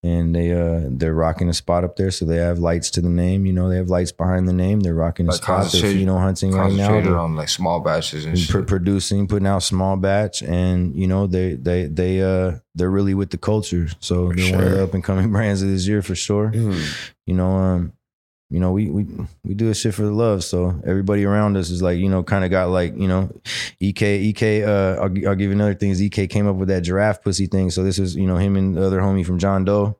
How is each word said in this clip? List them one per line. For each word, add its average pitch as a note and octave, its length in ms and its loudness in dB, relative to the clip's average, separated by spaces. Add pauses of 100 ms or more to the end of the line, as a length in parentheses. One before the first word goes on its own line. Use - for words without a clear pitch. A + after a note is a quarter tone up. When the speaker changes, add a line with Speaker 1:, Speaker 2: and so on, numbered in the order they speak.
Speaker 1:
And E2+ 320 0
they, E2+ 160 0
uh, E2+ 380 0
they're D#2 240 0
rocking D#2+ 340 0
a E2+ 60 0
spot F2 300 0
up F2 120 -4
there, F#2+ 140 0
so F2+ 160 -4
they E2 120 0
have F2 200 0
lights E2+ 340 0
to F2 100 -2
the F2 80 0
name. F2+ 360 2
You F#2+ 80 0
know, F2+ 160 0
they F#2 80 2
have F#2 140 -2
lights F2+ 200 0
behind F#2 360 0
the F2+ 60 2
name. F#2 260 2
They're F2 160 0
rocking E2+ 320 0
a - 20 0
Speaker 2:
Like, E2+ 140 -2
Speaker 1:
spot. - 40 -6
They're F#2+ 140 2
Speaker 2:
concentrated, F#2+ 460 2
Speaker 1:
pheno F#2 120 2
hunting F#2+ 340 0
right F#2+ 180 2
now. G2+ 160 2
Speaker 2:
concentrated G#2+ 240 2
Speaker 1:
They're E2+ 80 2
Speaker 2:
on, E2 160 -2
like, D2+ 140 -6
small F2 320 -2
batches D#2 440 -4
and D#2+ 80 -4
Speaker 1:
pr-, F2+ 60 2
Speaker 2:
shit. F2+ 280 0
Speaker 1:
producing, G2 600 0
putting G2 200 0
out G2 140 2
small F#2+ 340 0
batch, G2 460 0
and, F2+ 540 0
you F#2 100 0
know, F#2+ 220 0
they, F#2 260 0
they, F2 320 -2
they, F2+ 380 0
uh, F#2 300 0 (200)
they're F2+ 160 0
really G2 240 2
with G2 160 -2
the F2 80 -8
culture. F2+ 520 -2 (100)
So F2+ 320 0
Speaker 3:
For F2 40 -2
Speaker 1:
they're F#2 200 0
one F#2 80 2
of F#2 60 4
Speaker 3:
sure. F#2+ 80 2
Speaker 1:
the F#2+ 80 0
up F2 100 -6
and F2+ 80 -2
coming G2 280 0
<laughs> - 0 -
brands G2+ 300 0
of G2 80 0
this F#2+ 180 0
year G#2 140 2
for F#2+ 140 -4
sure. G#2 340 0
Speaker 3:
Mm. A2 320 0 (460)
Speaker 1:
You F2+ 80 0
know, F#2 160 2
um, F#2 420 0 (580)
you E2+ 80 0
know, F2+ 140 2
we, G2+ 160 0
we, F#2+ 180 -2 (360)
we F#2+ 120 -6
do A2 100 0
this G#2+ 140 0
shit A2 160 -2
for G#2+ 80 -2
the G#2 80 0
love. G#2 320 2
So F2+ 420 0
everybody G2 400 0
around G#2 320 2
us E2+ 120 -2
is F2+ 120 -2
like, F2 160 2
you F#2+ 120 0
know, F#2+ 120 2
kinda F#2 280 0
got F#2 200 2
like, F2+ 280 0
you F#2+ 100 0
know, F#2 240 0 (480)
E G2 140 0
K, G2+ 260 2
E G#2 140 0
K, G#2+ 300 2
uh, G2 380 2
I'll, F#2+ 280 0
I'll G2 60 2
give G2 140 0
you G2 40 0
another G#2 200 2
thing G2 160 0
is F#2 120 0
E G2+ 80 0
K F#2+ 180 -2
came G#2 200 0
up G2 100 0
with F#2+ 100 -2
that F#2 140 0
giraffe G2 420 0
pussy F#2+ 240 0
thing. F#2 240 0
So F#2 120 -2
this F#2+ 140 0
is, F#2 180 -2
you F#2 120 0
know, F#2 100 2
him G2 200 2
and F#2+ 200 0
the F#2+ 80 2
other F#2+ 140 2
homie F#2+ 260 0
from F2+ 140 -2
John F#2+ 260 2
Doe G2+ 340 2